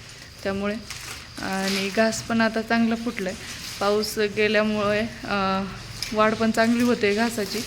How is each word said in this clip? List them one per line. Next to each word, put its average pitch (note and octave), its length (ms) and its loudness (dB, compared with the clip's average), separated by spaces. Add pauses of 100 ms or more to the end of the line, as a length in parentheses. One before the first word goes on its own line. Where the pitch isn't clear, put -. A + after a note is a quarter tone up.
(420)
त्यामुळे, G3+ 320 -2 (680)
आणि G3 540 0
घास A3 260 2
पण A3+ 180 0
आता A3+ 220 2
चांगला A#3 320 2
फुटलाय. G#3+ 400 -4 (460)
पाऊस G#3 380 2
गेल्यामुळे, G#3+ 800 2 (240)
अं, F#3+ 400 0 (480)
वाढ G#3+ 220 4
पण A3 160 2
चांगली A3+ 320 4
होते A3 320 4
घासाची. A3 520 0